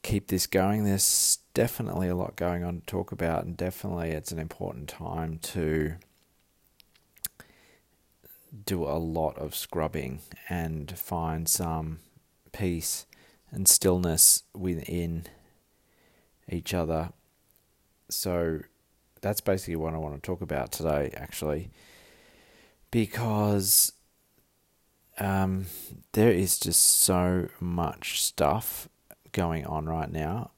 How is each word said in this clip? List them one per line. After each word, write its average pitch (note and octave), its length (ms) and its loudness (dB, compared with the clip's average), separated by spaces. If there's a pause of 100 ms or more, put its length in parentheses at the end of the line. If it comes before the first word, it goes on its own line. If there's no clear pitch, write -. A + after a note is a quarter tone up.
keep G#2 240 -2
this F#2 200 0
going. G2+ 360 2
There's - 560 2 (140)
definitely G#2+ 540 0
a F2+ 80 0
lot - 200 -4
going F2 280 -2
on F2 180 -6
to - 40 -20
talk F2+ 260 -4
about, E2+ 340 -2
and F2 120 -8
definitely F2 540 -4
it's D2+ 200 -6
an D#2+ 80 -6
important - 500 -8
time E2 500 -6
to D#2 560 0 (2750)
do F2 180 0
a D2 160 0
lot D#2+ 380 0
of D#2 180 -8
scrubbing D2+ 680 -4 (280)
and E2 480 -4
find E2 500 -4
some D#2+ 520 -2 (520)
peace F2 540 -4 (440)
and F#2+ 180 0
stillness F2+ 760 6 (100)
within E2+ 720 -2 (1200)
each F2 240 -6
other. E2 380 0 (1000)
So E2+ 520 0 (600)
that's G2+ 200 -2
basically F#2 360 0
what D#2+ 160 -2
I D#2+ 40 -4
want D2+ 180 -6
to C#2+ 60 -12
talk F#2 200 -6
about D2+ 300 -4
today, D2 440 0
actually, - 560 -6 (1160)
because, G#2 1040 2 (1200)
um, F#2+ 500 0 (460)
there A2 180 8
is F#2 280 2
just - 220 2
so F2+ 680 4 (120)
much - 600 -2
stuff - 680 0 (420)
going E2 340 0
on D#2 200 -4
right D#2+ 260 -2
now. D#2+ 460 -4